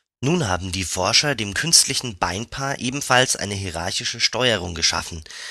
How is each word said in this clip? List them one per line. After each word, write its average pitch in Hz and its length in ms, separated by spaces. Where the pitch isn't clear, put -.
Nun 147 280
haben 90 240
die 92 120
Forscher 110 500
dem 107 180
künstlichen 131 640
Beinpaar 113 600
ebenfalls 127 580
eine 101 180
hierarchische 92 640
Steuerung 110 560
geschaffen, 85 480